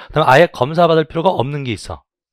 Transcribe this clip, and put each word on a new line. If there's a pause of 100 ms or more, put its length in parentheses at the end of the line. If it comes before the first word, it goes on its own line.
그다음에
아예
검사받을
필요가
없는
게
있어. (300)